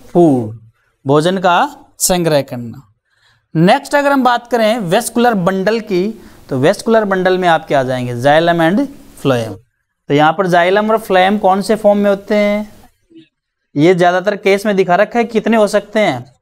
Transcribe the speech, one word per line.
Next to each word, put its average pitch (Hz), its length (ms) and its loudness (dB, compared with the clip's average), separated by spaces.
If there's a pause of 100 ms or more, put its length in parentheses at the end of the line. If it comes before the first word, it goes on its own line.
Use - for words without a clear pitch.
(120)
food, 127 460 2 (480)
भोजन 156 320 0
का 190 480 -2 (140)
संग्रह 165 420 0
करना। 120 440 -12 (680)
नेक्स्ट 220 400 0
अगर 285 160 2
हम 269 120 0
बात 240 240 -2
करें 233 320 0
वेस्कुलर 233 540 0
बंडल 190 460 -2
की, 202 300 -4 (400)
तो 135 100 -4
वेस्कुलर 208 460 0
बंडल 185 320 0
में 180 100 0
आपके 160 280 0
आ 135 80 2
जाएंगे 127 300 -6
xylem 160 460 2
and 175 220 0 (400)
phloem। 117 340 -2 (540)
तो 147 40 -2
यहाँ 151 200 2
पर 190 140 -2
xylem 185 440 2
और 220 80 2
phloem 190 400 0
कौन 196 220 0
से 214 140 -2
फॉर्म 208 240 2
में 202 100 0
होते 196 260 -2
हैं? 208 540 -4 (840)
ये 160 200 4
ज्यादातर 180 400 0
केस 196 300 -2
में 208 100 -2
दिखा 180 200 0
रखा 208 240 0
है, 233 60 0
कितने 226 320 -2
हो 208 100 2
सकते 202 320 -4
हैं? 139 420 -4